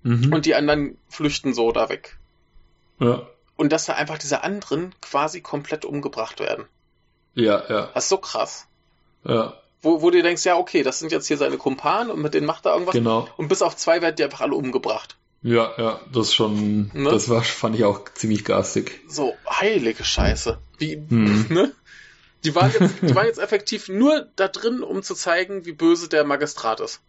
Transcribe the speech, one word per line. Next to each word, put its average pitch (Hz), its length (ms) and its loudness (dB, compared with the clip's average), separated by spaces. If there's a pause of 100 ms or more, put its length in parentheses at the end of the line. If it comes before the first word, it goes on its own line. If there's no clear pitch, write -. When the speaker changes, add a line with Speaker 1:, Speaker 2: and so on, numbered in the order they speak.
Speaker 1:
Mhm. 120 280 4
Speaker 2:
Und 156 140 2
die 156 100 4
anderen 147 420 0 (120)
flüchten 143 440 -2
so 113 180 2
da 113 180 0
weg. - 280 -12 (800)
Speaker 1:
Ja. - 280 0 (280)
Speaker 2:
Und 147 180 2
dass 160 120 0
da 160 80 -4
einfach 151 240 -4
diese 143 260 -4
anderen 185 580 -6
quasi 156 400 -4
komplett 147 440 -8
umgebracht 139 540 -8
werden. - 260 -6 (720)
Speaker 1:
Ja, 107 340 4
ja. 104 240 -2
Speaker 2:
Das 127 120 -2
ist - 40 -4
so 190 80 2
krass. - 500 -8 (580)
Speaker 1:
Ja. 113 280 0 (280)
Speaker 2:
Wo, 160 200 2
wo 170 100 6
du 175 100 6
denkst, 175 240 0
ja, 180 120 4
okay, 175 260 0
das - 160 -2
sind 160 120 -6
jetzt 156 160 -2
hier 147 100 0
seine 139 200 0
Kumpanen 160 540 -2
und 160 100 -6
mit 151 120 -4
denen 151 120 0
macht - 200 -6
er 170 80 4
irgendwas. 175 220 0
Speaker 1:
Genau. 117 320 2 (100)
Speaker 2:
Und 156 120 -4
bis 190 120 2
auf 330 140 0
zwei - 260 2
werden 165 140 0
die 156 80 0
einfach - 180 -4
alle 95 140 0
umgebracht. 120 600 -4 (240)
Speaker 1:
Ja, 117 360 2
ja, 113 220 -2 (120)
das 110 220 2
schon, 104 600 0
Speaker 2:
Ne? 139 160 0
Speaker 1:
das 117 200 2
war, 117 140 4
fand 110 320 -2
ich 110 100 4
auch 101 280 0
ziemlich 107 300 -2
garstig. - 640 -2
Speaker 2:
So, 139 300 -4 (120)
heilige 165 540 0
Scheiße. - 540 0 (200)
Wie, 156 180 -4 (140)
Speaker 1:
Hm. 110 380 4
Speaker 2:
<laughs> - 20 -10
ne? 185 240 2 (680)
Die 156 120 -2
waren 180 180 6
jetzt, 185 220 4 (140)
die 127 60 6
waren 202 100 4
Speaker 1:
<laughs> - 20 4
Speaker 2:
jetzt 226 120 -2
effektiv 208 500 -2
nur 269 460 2
da - 140 2
drin, 240 340 -4
um 190 200 -6
zu 180 120 -8
zeigen, 180 500 -2
wie 170 80 -12
böse 165 360 2
der 151 160 4
Magistrat 143 560 -2
ist. - 280 -10